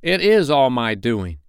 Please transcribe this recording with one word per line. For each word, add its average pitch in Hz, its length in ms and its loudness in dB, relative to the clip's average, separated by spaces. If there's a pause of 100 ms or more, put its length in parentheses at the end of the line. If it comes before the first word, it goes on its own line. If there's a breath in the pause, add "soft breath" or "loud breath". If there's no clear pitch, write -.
it 175 180 -2
is 190 300 2
all 139 200 2
my 117 240 -2
doing. 98 440 -4 (100)